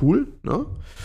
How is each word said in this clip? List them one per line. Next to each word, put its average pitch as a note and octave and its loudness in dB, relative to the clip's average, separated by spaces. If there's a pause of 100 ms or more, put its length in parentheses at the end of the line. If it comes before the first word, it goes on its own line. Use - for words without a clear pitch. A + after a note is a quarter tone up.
cool, G3+ 4 (140)
ne? G3 -2 (400)